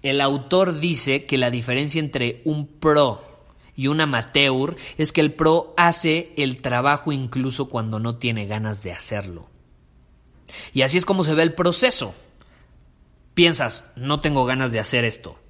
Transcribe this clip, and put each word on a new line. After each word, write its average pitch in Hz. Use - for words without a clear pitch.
el 139
autor 151
dice 143
que 143
la 123
diferencia 131
entre 123
un 151
pro 147
y 131
un 151
amateur 139
es 151
que 160
el 147
pro 160
hace 170
el 131
trabajo 139
incluso 131
cuando 110
no 117
tiene 113
ganas 104
de 92
hacerlo. 90
Y 131
así 131
es 175
como 190
se 156
ve 160
el 165
proceso. 170
Piensas, 165
"No 139
tengo 143
ganas 131
de 113
hacer 117
esto". -